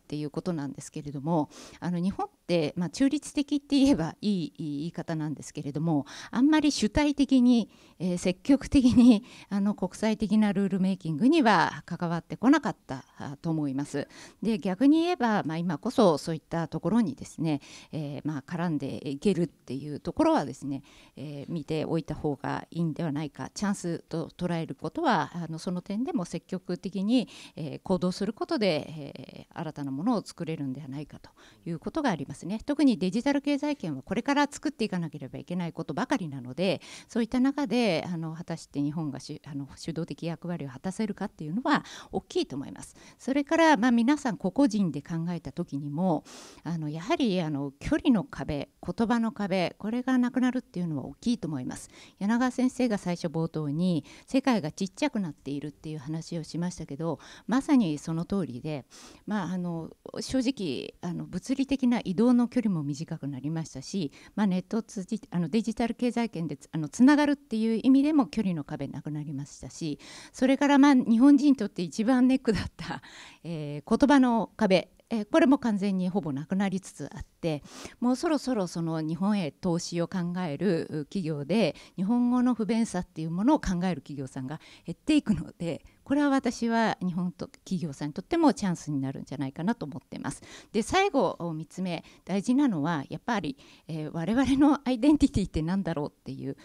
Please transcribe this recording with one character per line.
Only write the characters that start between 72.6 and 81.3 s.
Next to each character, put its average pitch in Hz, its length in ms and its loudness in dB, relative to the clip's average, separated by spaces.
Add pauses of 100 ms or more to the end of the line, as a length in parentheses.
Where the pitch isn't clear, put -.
っ - 120 -6
た、 - 260 -10 (420)
え 151 420 -8
ー、 220 120 2
言 277 100 6
葉 277 120 8
の 233 380 2
壁、 196 320 4 (200)
え 226 120 -2
ー、 208 80 -8
こ 320 100 6
れ 330 60 6
も 285 120 6
完 226 200 0
全 190 200 0
に 185 120 0
ほ 196 120 0
ぼ 147 120 -4
な 143 120 -4
く 190 100 -2
な 196 120 2
り 185 140 -2
つ - 100 -18
つ - 220 -12
あ - 60 -12
っ - 60 -12 (160)
て、 156 220 -2 (360)
も 247 140 2
う - 20 0
そ 330 140 -2
ろ 302 80 2
そ 254 180 -2
ろ 185 120 0
そ 170 140 -6
の 160 200 -2
日 160 160 -4
本 202 220 0
へ 151 120 -4
投 175 260 -2
資 170 240 -4
を 165 60 -2
考 175 260 -4 (140)
え 143 100 -4
る 165 520 -2
企 196 140 -4
業 147 220 -4